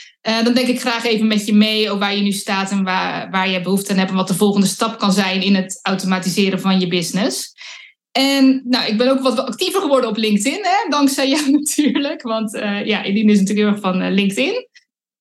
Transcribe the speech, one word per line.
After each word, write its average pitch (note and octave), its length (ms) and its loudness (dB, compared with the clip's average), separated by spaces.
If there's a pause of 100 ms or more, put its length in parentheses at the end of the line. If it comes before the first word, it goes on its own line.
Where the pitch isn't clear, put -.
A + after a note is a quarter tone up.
(220)
Eh, A3+ 220 0
dan A#3+ 100 2
denk B3+ 140 2
ik B3 120 0
graag A#3 260 -4
even A3 220 2
met G#3 180 0
je A3 80 -2
mee G#3+ 340 4
over G3+ 120 -2
waar G3+ 160 -2
je G#3 60 -2
nu G3+ 100 0
staat G3 400 -4
en G3 120 0
waar, F3+ 460 -4
waar F#3+ 200 0
je F#3 120 -2
behoefte F#3+ 300 -2
aan F#3+ 60 2
hebt F#3+ 120 0
en F#3 60 -4
wat F#3 120 0
de G3 60 -2
volgende G3+ 340 2
stap A3 320 -4
kan G3 120 2
zijn F#3+ 300 0
in G3 140 2
het F#3+ 260 -4
automatiseren F#3+ 800 -2
van F#3+ 200 0
je F#3 80 0
business. F#3 680 -4 (580)
En C4+ 540 4
nou, B3 220 0
ik G#3+ 100 -2
ben B3 120 4
ook C4+ 120 2
wat B3+ 180 0
actiever F4+ 420 -2
geworden C4 280 2
op G#3+ 80 -4
LinkedIn, A3 460 0
hè, F#4+ 260 0
dankzij C#4 400 2
jou C#4 220 0
<laughs> D4 80 4
natuurlijk. C#4+ 600 -2
Want, A3 340 -4
eh, G3+ 300 -4
ja, G#3 180 -2
Eline G#3 280 2
is G#3 80 6
natuurlijk G#3 280 2
heel G3+ 80 2
erg G#3 60 -10
van, F#3 200 -2
eh, F#3 100 -2
LinkedIn. A#3+ 560 -2 (540)